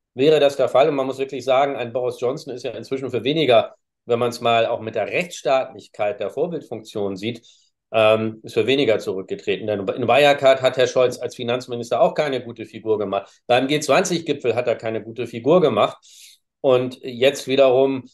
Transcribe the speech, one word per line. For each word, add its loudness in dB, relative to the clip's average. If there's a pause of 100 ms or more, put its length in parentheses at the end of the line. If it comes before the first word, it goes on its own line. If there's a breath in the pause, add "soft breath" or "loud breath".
(140)
wäre 4
das 4
der 0
Fall. 6
Und 0
man -2
muss -6
wirklich -6
sagen, 2
ein -6
Boris -4
Johnson -4
ist -14
ja -6
inzwischen -8
für -4
weniger, 2 (320)
wenn 0
man's -2
mal 2
auch -4
mit -10
der -2
Rechtsstaatlichkeit -4
der -4
Vorbildfunktion -6
sieht, -8 (500 soft breath)
ähm, 2
ist -16
für 0
weniger 2
zurückgetreten. -6
Denn -4
in -4
Wirecard 4
hat 0
Herr 2
Scholz 0
als -10
Finanzminister -4
auch 4
keine -2
gute -12
Figur -4
gemacht. -4
Beim 2
G 0
zwanzig-Gipfel 0
hat -4
er 0
keine -6
gute -10
Figur 2
gemacht. 2 (640 loud breath)
Und 2
jetzt 0
wiederum 4